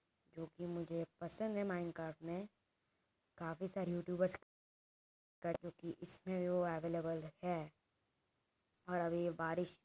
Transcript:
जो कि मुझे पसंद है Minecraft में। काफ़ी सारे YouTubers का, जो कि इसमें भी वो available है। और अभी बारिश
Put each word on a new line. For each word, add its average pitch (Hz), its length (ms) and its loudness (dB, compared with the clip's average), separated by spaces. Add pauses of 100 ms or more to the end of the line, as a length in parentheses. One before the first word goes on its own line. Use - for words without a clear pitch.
(360)
जो 165 100 -6
कि 170 200 -6
मुझे 170 400 -2 (160)
पसंद 208 360 0
है 202 60 2
Minecraft 170 600 -2
में। 175 240 -4 (920)
काफ़ी 165 300 -4
सारे 180 240 0
YouTubers 175 440 2 (1040)
का, 170 100 0
जो 170 200 -4
कि - 300 -6
इसमें 185 400 -2
भी 180 60 2
वो 180 140 4
available 165 680 0 (140)
है। 165 280 0 (1160)
और 180 100 4
अभी 170 300 4
बारिश 165 560 0